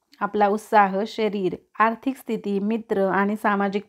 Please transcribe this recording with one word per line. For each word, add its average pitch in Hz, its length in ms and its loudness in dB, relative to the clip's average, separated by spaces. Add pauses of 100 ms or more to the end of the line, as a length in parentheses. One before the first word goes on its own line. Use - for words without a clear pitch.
(200)
आपला 208 280 0
उत्साह, 202 600 2
शरीर, 208 480 -2 (240)
आर्थिक 226 380 0
स्थिती, 202 420 -4
मित्र 208 480 -2
आणि 202 280 0
सामाजिक 202 520 0